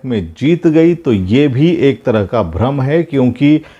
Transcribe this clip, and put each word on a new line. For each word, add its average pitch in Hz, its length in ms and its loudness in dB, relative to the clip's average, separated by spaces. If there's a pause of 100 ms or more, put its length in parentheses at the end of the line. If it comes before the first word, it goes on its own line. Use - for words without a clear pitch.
में 98 280 -6
जीत 160 340 0
गई, 160 280 4
तो 135 180 -2
ये 107 340 0
भी 139 240 0
एक 135 320 0
तरह 110 220 0
का 110 180 -2
भ्रम 110 380 -4
है, 151 220 -2
क्योंकि 143 580 0 (180)